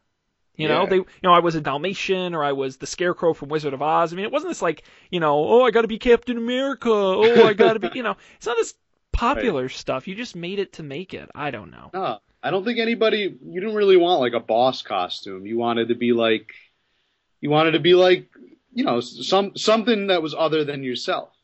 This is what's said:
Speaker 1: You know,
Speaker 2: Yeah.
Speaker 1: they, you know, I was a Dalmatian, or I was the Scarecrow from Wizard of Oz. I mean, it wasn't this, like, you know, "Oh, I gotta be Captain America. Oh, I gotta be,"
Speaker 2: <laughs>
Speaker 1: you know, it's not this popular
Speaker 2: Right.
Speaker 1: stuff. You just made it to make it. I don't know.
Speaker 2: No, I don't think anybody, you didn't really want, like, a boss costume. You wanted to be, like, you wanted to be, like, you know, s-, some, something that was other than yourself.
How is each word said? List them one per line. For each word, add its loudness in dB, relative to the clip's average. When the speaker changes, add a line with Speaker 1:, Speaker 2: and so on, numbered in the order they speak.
Speaker 1:
You -4
know, 2
Speaker 2:
Yeah. -2
Speaker 1:
they, 2
you -2
know, 4
I 8
was 0
a -4
Dalmatian, -4
or -4
I 0
was -6
the -14
Scarecrow -2
from -10
Wizard -4
of -8
Oz. 0
I -12
mean, -8
it -8
wasn't -4
this, -8
like, -4
you -4
know, 2
"Oh, 6
I 4
gotta 2
be -6
Captain 2
America. -4
Oh, 6
I 2
gotta 4
be," -6
Speaker 2:
<laughs> -14
Speaker 1:
you -8
know, -6
it's -14
not -4
this -4
popular 0
Speaker 2:
Right. -6
Speaker 1:
stuff. -8
You -10
just -12
made -8
it -6
to -16
make -12
it. -14
I -6
don't -12
know. -20
Speaker 2:
No, -6
I -4
don't -2
think -4
anybody, 0
you -10
didn't -4
really 6
want, 4
like, 0
a 0
boss 2
costume. -6
You -4
wanted 0
to 0
be, 0
like, 0
you -6
wanted 4
to 2
be, 4
like, 4
you -4
know, 0
s-, -8
some, 0
something 0
that 0
was -6
other 0
than -8
yourself. -6